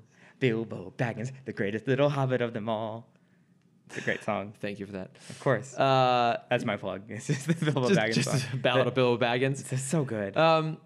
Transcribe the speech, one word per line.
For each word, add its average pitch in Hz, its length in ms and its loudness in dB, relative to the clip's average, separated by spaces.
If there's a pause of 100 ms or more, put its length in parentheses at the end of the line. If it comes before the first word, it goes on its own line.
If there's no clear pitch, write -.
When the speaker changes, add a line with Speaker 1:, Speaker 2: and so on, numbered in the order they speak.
(400)
Speaker 1:
Bilbo 110 580 -2
Baggins, 117 340 -4 (140)
the 107 80 -8
greatest 107 340 -2
little 135 220 4
hobbit 135 320 0
of 117 120 -2
them 110 160 -6
all. 110 380 -6 (840)
It's - 100 -12
a - 20 -6
great 107 220 -2
song. 104 360 -4
Speaker 2:
Thank 101 200 -8
you 98 60 -8
for 101 80 -12
that. 92 180 -10 (180)
Speaker 1:
Of - 100 -16
course. 120 380 -2
Speaker 2:
Uh, 127 600 4 (100)
Speaker 1:
That's 120 160 0
my 104 100 0
plug. 98 300 -6
<laughs> - 40 -18
It's 107 180 -8
just 143 200 -2
the 165 60 0
Bilbo 147 340 0
Speaker 2:
just, 113 120 4
Speaker 1:
Baggins 110 140 0
Speaker 2:
just 117 180 0
Speaker 1:
song. 131 100 2 (120)
Speaker 2:
a 135 40 -4
ballad 131 240 2
of 123 60 2
Speaker 1:
That 127 80 -2
Speaker 2:
Bilbo 123 300 4
Baggins. 131 360 0
Speaker 1:
It's - 80 -14
just 131 200 -4
so 160 140 2
good. 107 320 -4
Speaker 2:
Um, 160 500 4